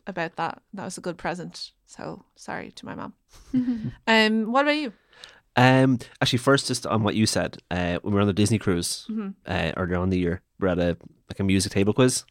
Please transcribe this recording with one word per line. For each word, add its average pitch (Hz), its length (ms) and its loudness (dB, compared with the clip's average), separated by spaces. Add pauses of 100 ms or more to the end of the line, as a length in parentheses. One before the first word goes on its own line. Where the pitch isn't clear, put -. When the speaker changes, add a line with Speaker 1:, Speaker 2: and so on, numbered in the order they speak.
Speaker 1:
about 170 280 -8
that. - 260 -6 (120)
That - 120 -10
was 180 120 -10
a 160 40 -14
good 175 160 -8
present. 170 540 -10 (140)
So - 400 -14 (100)
sorry - 360 -12
to - 140 -20
my - 100 -12
mom. - 180 -12 (400)
Speaker 2:
<laughs> 247 400 -2 (140)
Speaker 1:
Um, 220 440 4
what 269 140 2
about 294 120 2
you? 277 160 -6 (640)
Speaker 3:
Um, 131 420 6 (240)
actually, 131 180 0
first, 139 280 2
just - 180 -4
on 110 160 0
what 101 140 0
you 110 100 4
said, - 320 -2 (140)
uh, 87 300 -2
when 104 120 -4
we - 20 0
were 101 60 4
on 101 60 4
the 98 60 2
Disney 104 260 2
cruise, - 500 -2
Speaker 1:
Mm-hmm. 214 200 -6 (180)
Speaker 3:
uh, - 300 -2
earlier 90 200 -2
on 90 80 0
in 95 60 0
the 90 80 2
year, 85 220 -2 (180)
we 98 60 -2
were 92 60 4
at 85 80 0
a, 85 180 0 (320)
like, - 100 -14
a 98 40 -2
music 95 280 2
table 101 220 2
quiz. 127 380 2